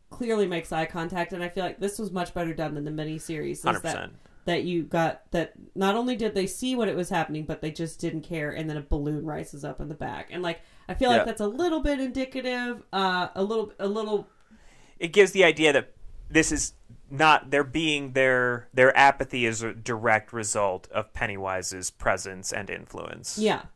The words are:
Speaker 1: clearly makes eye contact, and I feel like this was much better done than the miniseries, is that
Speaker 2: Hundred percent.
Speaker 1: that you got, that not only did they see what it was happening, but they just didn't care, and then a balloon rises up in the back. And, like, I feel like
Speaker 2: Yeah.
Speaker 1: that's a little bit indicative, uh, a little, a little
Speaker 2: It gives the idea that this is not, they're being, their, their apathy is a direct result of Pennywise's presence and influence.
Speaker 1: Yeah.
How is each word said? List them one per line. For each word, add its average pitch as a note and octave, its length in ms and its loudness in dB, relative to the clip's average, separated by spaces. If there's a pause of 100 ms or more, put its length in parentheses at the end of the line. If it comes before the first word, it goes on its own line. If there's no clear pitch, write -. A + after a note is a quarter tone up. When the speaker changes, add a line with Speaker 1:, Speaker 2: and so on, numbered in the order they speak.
(120)
Speaker 1:
clearly A3 340 0
makes E3+ 260 -4
eye D#3+ 140 0
contact, E3+ 480 -4
and F3 100 -6
I F3 60 -4
feel F#3 140 -4
like - 160 -6
this G3+ 180 -4
was G#3 140 -6
much F3+ 220 -4
better E3 200 -2
done D3+ 220 -4
than D3 100 -6
the D3+ 60 -6
miniseries, D#3 600 -6
is D3 100 -10
that - 120 0
Speaker 2:
Hundred F#2+ 60 -4
percent. A2+ 320 -6 (320)
Speaker 1:
that D#3+ 180 0
you E3+ 200 -2
got, - 480 -2
that F3 220 -2 (220)
not G3 200 2
only B3 200 0
did G#3 200 -2
they F#3 120 0
see B3+ 280 -4
what A3+ 120 0
it F3+ 80 -2
was F3+ 140 -4
happening, D#3+ 360 -2
but D#3 160 -6
they D#3 100 -4
just D#3+ 280 -8
didn't D#3+ 220 -4
care, D3+ 300 -6
and D#3 180 -6
then D3+ 80 -6
a D3 40 -6
balloon D3 440 -2
rises D3 400 -10
up - 160 -8
in D3 80 -8
the D3+ 60 -10
back. - 360 -10
And, F3+ 120 -8
like, E3+ 180 -6 (260)
I F3+ 60 -8
feel B3 160 2
like A3+ 120 6
Speaker 2:
Yeah. - 40 2
Speaker 1:
that's A3 160 -6
a G#3 60 0
little D#4 320 0
bit C#4+ 200 0
indicative, B3+ 840 -4 (100)
uh, F3+ 400 0
a F#3+ 100 -2
little, G#3 360 -2
a G3 80 -2
little G#3 400 -2 (720)
Speaker 2:
It E3+ 140 -2
gives G3 180 8
the F#3+ 120 6
idea D#3 300 6
that B2 200 2 (360)
this D#3 220 4
is - 220 -2 (380)
not, D3 400 6
they're C#3+ 120 4
being, C#3+ 500 -2
their, B2+ 600 2
their C3 240 8
apathy C3+ 480 6
is A2+ 180 0
a A2 100 -4
direct A2 600 0
result G#2 580 -2
of G#2 220 -4
Pennywise's F#2+ 800 -6
presence F#2+ 600 -2
and G2+ 180 -6
influence. E2+ 720 -10
Speaker 1:
Yeah. G#3 240 0 (120)